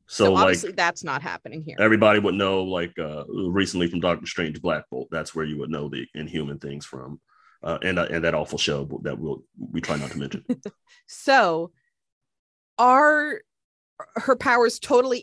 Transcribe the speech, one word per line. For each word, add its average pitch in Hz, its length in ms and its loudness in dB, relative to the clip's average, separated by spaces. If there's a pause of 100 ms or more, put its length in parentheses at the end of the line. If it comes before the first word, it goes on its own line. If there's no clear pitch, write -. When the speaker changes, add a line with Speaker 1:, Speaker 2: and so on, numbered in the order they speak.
Speaker 1:
So, - 180 2
Speaker 2:
So 95 80 6
Speaker 1:
like, 185 100 4
Speaker 2:
obviously 127 300 2
that's 170 300 -2
not 143 180 -6
happening 156 420 -10
here. - 160 -14
Speaker 1:
everybody 107 400 6
would 98 160 2
know, 95 280 2
like, 87 360 -4
uh, 76 280 -8
recently 92 640 0
from 87 120 -4
Doctor 85 260 0
Strange, 78 340 -6
Black 78 300 -2
Bolt. 64 200 -8
That's 80 220 -6
where 80 120 -4
you 76 120 -6
would 71 140 -8
know 73 180 -6
the 64 240 -10
Inhuman 76 460 -8
things 71 260 -12
from. 67 340 -16 (440)
Uh, 82 180 -6
and, 92 160 0
uh, 87 140 0
and 82 120 -2
that 82 120 2
awful 76 240 -4
show 71 260 -2 (180)
that 69 140 -6
we'll, 67 260 -8 (140)
we - 240 -8
try 76 160 -4
not 69 140 -8
to - 80 -12
mention. - 280 -10
Speaker 2:
<laughs> - 600 -12
So 180 640 0 (1040)
are 254 640 6 (760)
her 254 200 2
powers 240 440 2
totally 254 440 2